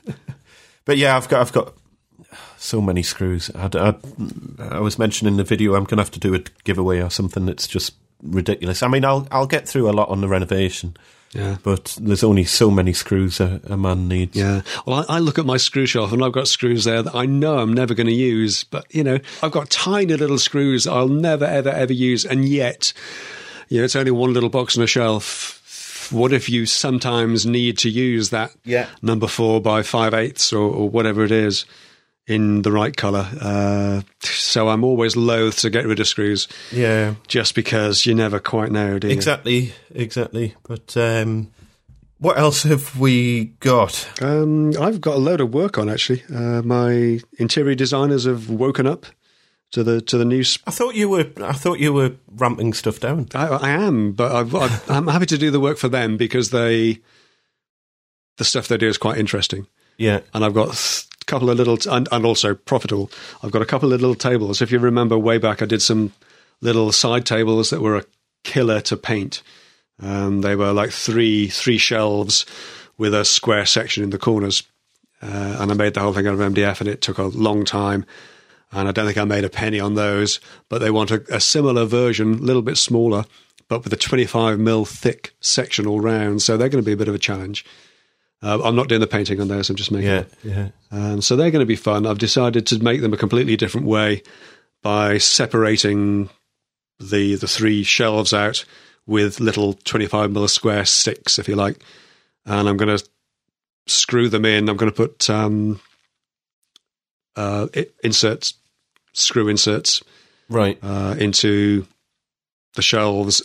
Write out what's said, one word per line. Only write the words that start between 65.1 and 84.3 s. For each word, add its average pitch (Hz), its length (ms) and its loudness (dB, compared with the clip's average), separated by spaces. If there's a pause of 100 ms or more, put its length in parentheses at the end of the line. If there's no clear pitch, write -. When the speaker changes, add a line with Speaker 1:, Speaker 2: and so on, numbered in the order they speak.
Speaker 2:
way 113 180 2
back, 107 240 0
I 110 60 0
did 107 160 0
some 110 300 0 (480)
little 113 300 2
side 120 360 0
tables 110 420 2
that - 120 -4
were 110 160 2
a 98 80 -6 (380)
killer 113 380 0
to - 160 -4
paint. - 460 -6 (580)
Um, 98 400 -2
they 101 140 0
were 101 180 0
like 101 160 0
three, 110 580 0
three 117 300 0
shelves 107 720 0 (500)
with 107 160 0
a 104 100 2
square 104 440 2
section 107 360 0
in 101 60 -2
the 98 80 -6
corners. 101 460 0 (580)
Uh, 101 380 -8
and 101 100 0
I 104 60 2
made 104 180 2
the 101 60 -2
whole 101 140 0
thing 98 120 0
out 101 80 2
of 98 80 0
M 98 140 0
D 101 80 2
F, 101 180 0
and 101 80 -2
it 101 120 -6
took - 180 -4
a 95 60 0
long 104 400 0
time. 101 380 -2 (680)
And 98 160 -2
I 98 40 -2
don't 107 160 0
think 101 100 0
I 104 60 2
made 104 220 0
a 95 40 -4
penny 107 300 -4
on 104 160 -2
those, 104 440 0 (300)
but 113 100 -4
they 110 120 0
want 107 180 2
a, 110 160 -2 (100)
a 107 40 0
similar 127 460 2
version, 110 500 2
a - 20 -6
little 123 240 2
bit 123 160 -2
smaller, 117 480 2 (420)
but 117 160 -4
with - 80 -4
a 110 60 -2
twenty-five 113 640 0